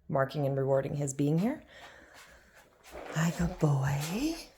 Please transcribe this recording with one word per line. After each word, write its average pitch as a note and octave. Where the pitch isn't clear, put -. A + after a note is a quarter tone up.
marking C#3
and C3+
rewarding C3+
his C#3+
being D3
here. A#3+
Hi, E3
good F3
boy. D3+